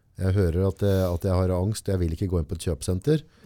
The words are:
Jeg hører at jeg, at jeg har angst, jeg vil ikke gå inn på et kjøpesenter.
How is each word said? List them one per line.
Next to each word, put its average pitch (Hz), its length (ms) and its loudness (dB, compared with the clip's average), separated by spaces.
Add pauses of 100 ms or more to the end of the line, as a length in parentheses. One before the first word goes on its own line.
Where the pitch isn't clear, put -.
(180)
Jeg 95 180 0
hører 92 320 2
at - 140 -4
jeg, 98 260 2
at 87 180 -4
jeg 92 80 2
har 92 220 2
angst, 98 320 -2
jeg 95 120 0
vil 82 140 0
ikke 95 160 -2
gå 87 100 2
inn 78 60 -2
på 90 100 -6
et - 120 -8
kjøpesenter. 95 560 0 (220)